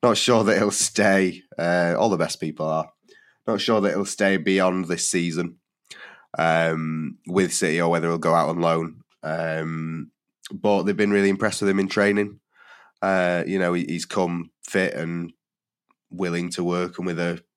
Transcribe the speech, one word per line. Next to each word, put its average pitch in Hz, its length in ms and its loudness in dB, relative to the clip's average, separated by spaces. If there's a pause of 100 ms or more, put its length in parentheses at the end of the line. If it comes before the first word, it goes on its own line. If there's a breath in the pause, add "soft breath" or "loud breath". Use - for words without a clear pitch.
not 117 140 4
sure 110 300 4
that 101 120 4
he'll 104 140 2
stay. 98 680 2 (180)
Uh, 87 400 2
all 107 80 4
the 98 80 2
best 80 240 -2
people 78 260 -6
are 78 240 -2 (560 soft breath)
not 107 140 -2
sure 110 220 2
that 98 80 2
he'll 95 160 -2
stay 98 320 0
beyond 92 480 2
this 85 200 -4
season, 85 520 -2 (800 loud breath)
um, 80 800 0 (100)
with 90 240 0
City 85 300 0
or 85 80 2
whether 85 180 0
he'll 85 100 0
go 82 160 0
out 82 140 2
on 85 140 -2
loan. 82 400 0 (200)
Um, 80 880 -6 (380)
but 101 340 0
they've 98 120 0
been 104 160 0
really 101 160 4
impressed 98 340 0
with 101 80 0
him 98 100 2
in 95 100 0
training. 104 500 0 (600 loud breath)
Uh, 90 440 0
you 95 140 -2
know, 87 140 0
he, 87 100 0
he's 82 220 -6
come 87 440 -2 (140)
fit 92 300 0
and 85 400 -6 (760)
willing 87 420 -4
to 90 120 -4
work 87 340 -2
and 87 80 -6
with 85 140 -4
a 85 240 -2 (140)